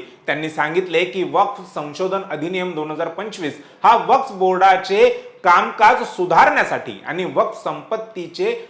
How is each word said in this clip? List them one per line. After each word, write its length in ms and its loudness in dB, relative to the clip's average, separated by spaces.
त्यांनी 240 -4
सांगितले 540 -2
की 200 -4
वक्फ 380 -2
संशोधन 460 -6
अधिनियम 420 -6
दोन 180 -6
हजार 160 -6
पंचवीस 520 -10
हा 120 6
वक्फ 240 2
बोर्डाचे 800 4
कामकाज 600 4
सुधारण्यासाठी 1000 2
आणि 180 -6
वक्फ 280 -2
संपत्तीचे 920 -6